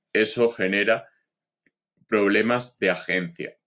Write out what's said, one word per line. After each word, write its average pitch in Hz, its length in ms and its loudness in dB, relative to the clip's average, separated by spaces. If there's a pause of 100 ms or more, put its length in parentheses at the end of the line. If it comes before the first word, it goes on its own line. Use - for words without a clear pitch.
(120)
eso 113 380 2
genera 101 580 -2 (1000)
problemas 107 720 0
de 95 120 0
agencia, 87 680 -6 (100)